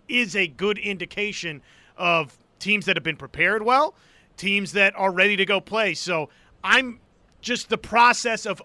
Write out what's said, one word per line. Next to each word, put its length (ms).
is 260
a 120
good 320
indication 840
of 420
teams 280
that 100
have 60
been 120
prepared 460
well, 340
teams 380
that 240
are 140
ready 260
to 80
go 160
play. 320
So 360
I'm 360
just 300
the 80
process 680
of 180